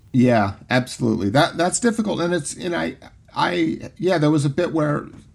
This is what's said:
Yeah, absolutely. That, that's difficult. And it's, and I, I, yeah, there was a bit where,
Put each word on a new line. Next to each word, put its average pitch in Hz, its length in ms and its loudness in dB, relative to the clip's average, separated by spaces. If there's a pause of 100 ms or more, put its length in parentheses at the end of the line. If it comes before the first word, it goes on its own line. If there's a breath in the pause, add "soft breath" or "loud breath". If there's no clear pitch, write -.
(120)
Yeah, 120 400 4 (160)
absolutely. 117 600 0
That, 147 280 2
that's 180 240 0
difficult. 214 400 0
And 175 120 0
it's, 156 220 -4
and 180 180 -6
I, 165 220 -4 (400)
I, 165 640 -2
yeah, 180 200 0
there 151 140 4
was 151 140 2
a 147 40 2
bit 165 220 -2
where, 151 380 -2 (260)